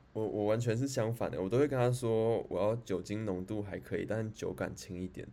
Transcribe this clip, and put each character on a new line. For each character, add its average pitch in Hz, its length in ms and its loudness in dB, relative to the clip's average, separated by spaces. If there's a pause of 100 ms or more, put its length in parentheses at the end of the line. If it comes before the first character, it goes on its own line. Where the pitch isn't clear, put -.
(140)
我， 110 120 0
我 104 200 0
完 107 140 4
全 113 180 2
是 135 100 0
相 117 260 0
反 104 160 -2
的， 78 120 -2
我 95 80 0
都 113 80 4
会 143 100 6
跟 135 100 0
他 123 140 4
说 113 580 2
我 90 120 0
要 107 160 4
酒 95 240 -2
精 104 240 -4
浓 92 200 -2
度 107 160 -2
还 98 180 -6
可 - 180 -4
以， 90 100 0
但 110 260 -2
酒 92 200 -4
感 90 220 -4
轻 90 260 -8
一 92 60 -4
点 - 260 -10